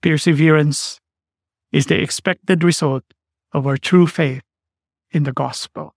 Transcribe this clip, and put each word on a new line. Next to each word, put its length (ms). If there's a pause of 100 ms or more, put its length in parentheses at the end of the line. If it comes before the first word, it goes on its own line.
Perseverance 960 (720)
is 140
the 160
expected 640
result 400 (480)
of 160
our 100
true 300
faith 360 (680)
in 120
the 100
gospel. 640